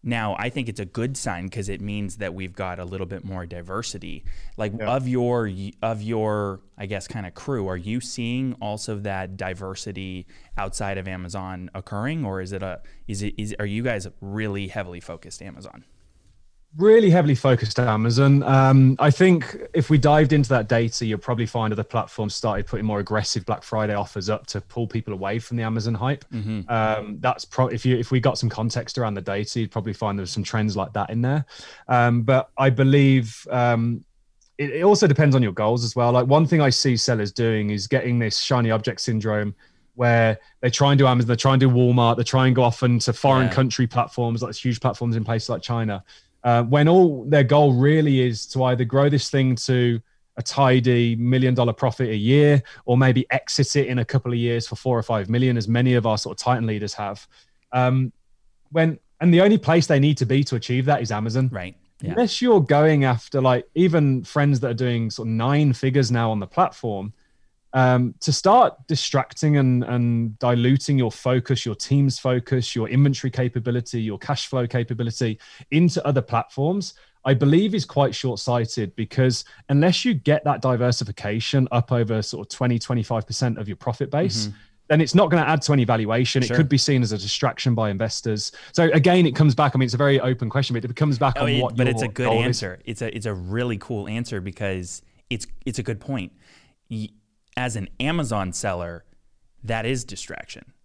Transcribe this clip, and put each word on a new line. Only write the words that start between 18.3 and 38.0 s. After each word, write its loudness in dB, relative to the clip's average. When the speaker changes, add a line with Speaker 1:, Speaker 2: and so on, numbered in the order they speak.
Speaker 2:
Um, 6
I 6
think 4
if 0
we 6
dived 6
into 2
that 2
data, 0
you'll -2
probably -2
find -2
other -4
platforms -6
started -4
putting -6
more -2
aggressive -4
Black -8
Friday -4
offers -8
up -4
to -10
pull -8
people -8
away -6
from -8
the -4
Amazon -4
hype. -4
Speaker 1:
Mm-hmm. -8
Speaker 2:
Um, -2
that's -4
pro-, -2
if -4
you, 2
if -4
we 2
got 0
some -2
context -6
around -4
the -8
data, -6
you'd -6
probably -6
find -4
there -6
was -8
some -6
trends -2
like -6
that -4
in -2
there. 0
Um, 4
but 2
I 4
believe, 2
um, 0
it, -4
it -4
also 6
depends 4
on 4
your 0
goals 0
as -6
well. 2
Like, 2
one 6
thing 2
I 4
see 0
sellers -2
doing 0
is -6
getting -2